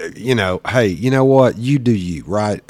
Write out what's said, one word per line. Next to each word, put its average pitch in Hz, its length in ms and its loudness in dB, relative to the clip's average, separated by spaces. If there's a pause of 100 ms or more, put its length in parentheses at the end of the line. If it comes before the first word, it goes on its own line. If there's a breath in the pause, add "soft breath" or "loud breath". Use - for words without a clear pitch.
uh, 80 60 -10 (100)
you 117 180 -2
know, 92 320 0
hey, 117 200 0
you 98 240 -2
know 135 160 2
what? 131 320 4
You 135 200 0
do 120 140 2
you, 90 340 -4
right? 104 440 -4